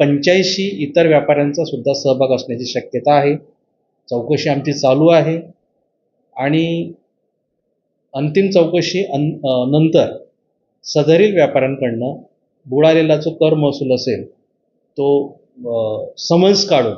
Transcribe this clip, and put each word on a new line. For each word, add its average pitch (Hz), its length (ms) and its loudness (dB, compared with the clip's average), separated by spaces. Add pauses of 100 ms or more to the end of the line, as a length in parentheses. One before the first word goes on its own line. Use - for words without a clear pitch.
पंच्याऐंशी 180 640 2
इतर 165 440 0
व्यापाऱ्यांचा 147 580 2
सुद्धा 135 300 -2
सहभाग 131 340 0
असण्याची 123 360 -4
शक्यता 123 500 -2
आहे. 143 220 2 (760)
चौकशी 147 380 -2
आमची 143 240 -2
चालू 139 360 2
आहे 165 320 2 (960)
आणि 165 560 -2 (1200)
अंतिम 151 360 0
चौकशी 175 540 0
अन-, 147 300 -2
अ, 127 360 -2
नंतर 156 480 2 (680)
सदरील 165 500 2
व्यापाऱ्यांकडनं 131 880 -2 (440)
बुडालेला 156 500 2
जो 156 140 -4
कर 156 240 0
महसूल 139 400 -2
असेल 107 360 -4 (680)
तो, 143 420 0 (180)
अ, 113 460 -6 (140)
समन्स 190 480 2
काढून 127 320 0